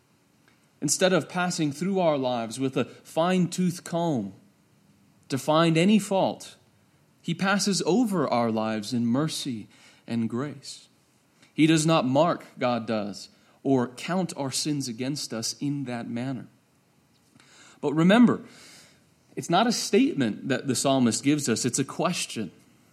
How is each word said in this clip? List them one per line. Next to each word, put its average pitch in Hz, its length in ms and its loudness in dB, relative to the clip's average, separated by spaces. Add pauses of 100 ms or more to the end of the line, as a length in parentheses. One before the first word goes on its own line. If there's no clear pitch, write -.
(800)
Instead - 320 2
of 151 160 2
passing 175 440 -2
through 190 280 -2
our 156 180 2
lives 120 400 -4
with 135 180 -2
a 127 100 0 (180)
fine-tooth 180 800 0
comb 151 480 -4 (960)
to 131 100 -4
find 160 380 4
any 196 220 6
fault, 185 580 -2 (640)
he 170 140 -6
passes 190 520 0
over 185 420 2
our 117 220 2
lives 110 420 -2
in 117 140 0
mercy 127 600 -2 (380)
and 113 220 -2
grace. 135 600 -10 (680)
He 151 120 4
does 156 200 4
not 131 200 4
mark, 139 400 2 (120)
God 120 280 0
does, 104 420 -4 (340)
or 131 260 2
count 175 480 -4
our 135 140 -6
sins 143 380 -4
against 123 440 -6
us 113 280 -6
in 143 240 -4
that 120 260 -8
manner. 123 380 -6 (1300)
But 143 140 -2
remember, 175 460 6 (960)
it's 143 120 -10
not 202 200 2
a 226 40 0
statement 139 760 0
that 127 180 -2
the 127 80 0
psalmist 131 480 2
gives 143 260 0
us, 110 160 0
it's 123 140 -2
a 135 60 0
question. 151 680 -4 (420)